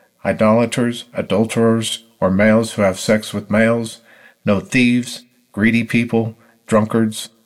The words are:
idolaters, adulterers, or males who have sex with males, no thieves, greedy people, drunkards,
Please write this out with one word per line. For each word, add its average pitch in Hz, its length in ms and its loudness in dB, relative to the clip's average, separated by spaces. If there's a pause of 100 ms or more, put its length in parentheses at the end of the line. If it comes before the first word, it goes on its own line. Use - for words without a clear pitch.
(240)
idolaters, 117 800 0 (100)
adulterers, 113 920 0 (160)
or 92 100 2
males 107 420 2
who 110 100 -2
have 92 160 0
sex - 340 -2
with 104 160 -8
males, 113 520 0 (440)
no 101 160 0
thieves, 120 600 0 (300)
greedy 113 320 2
people, 113 520 -2 (300)
drunkards, 110 640 0 (160)